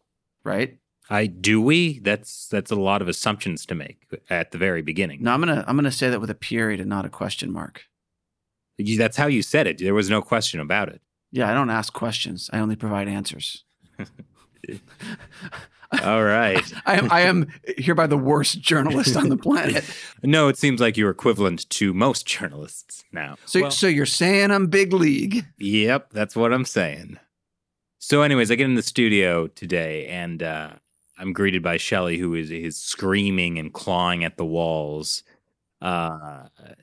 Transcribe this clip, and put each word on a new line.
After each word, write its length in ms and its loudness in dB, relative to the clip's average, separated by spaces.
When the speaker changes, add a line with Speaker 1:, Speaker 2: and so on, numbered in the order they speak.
Speaker 1:
right? 340 -4
Speaker 2:
I, 180 0
do 340 2
we? 380 2
That's, 500 -4
that's 200 -4
a 60 0
lot 260 2
of 60 -4
assumptions 600 -4
to 80 -6
make 300 -14
at 220 -4
the 60 -10
very 240 0
beginning. 420 -4
Speaker 1:
No, 80 2
I'm 80 2
gonna, 260 0
I'm 120 0
gonna 120 2
say 200 0
that 100 0
with 100 -6
a 60 -6
period 460 -2
and 80 -6
not 160 -4
a 40 -8
question 400 -8
mark. 360 -12
Speaker 2:
You, 200 -2
that's 180 2
how 120 2
you 140 4
said 260 2
it. 100 -2
There 160 0
was 160 2
no 120 4
question 380 -2
about 300 -2
it. 120 -20
Speaker 1:
Yeah, 180 0
I 40 2
don't 160 2
ask 240 -2
questions. 580 -6
I 80 -4
only 160 -2
provide 320 -4
answers. 560 -8
<laughs> 60 -12
Speaker 2:
All 220 2
right. 540 2
Speaker 1:
<laughs> 60 -10
I 120 4
am, 120 2
I 120 6
am 320 2
hereby 300 2
the 100 4
worst 420 2
journalist 560 2
on 140 2
the 80 2
planet. 520 2
Speaker 2:
<laughs> 340 -16
No, 260 6
it 80 0
seems 240 2
like 160 4
you're 120 4
equivalent 600 2
to 240 0
most 320 2
journalists 880 -10
now. 320 -10
Speaker 1:
So, 160 2
Speaker 2:
Well 100 0
Speaker 1:
so 160 2
you're 180 4
saying 460 2
I'm 160 4
big 240 2
league? 540 2
Speaker 2:
Yep, 540 0
that's 240 -4
what 160 2
I'm 140 0
saying. 520 -4
So 260 4
anyways, 280 4
I 40 6
get 100 2
in 100 2
the 80 2
studio 640 2
today, 600 -6
and, 360 -8
uh, 280 -8
I'm 140 -6
greeted 300 2
by 140 0
Shelley, 420 0
who 160 -2
is, 160 -4
is 280 -8
screaming 800 -2
and 160 -8
clawing 500 -2
at 140 -6
the 80 -4
walls, 800 -4
uh, 640 -6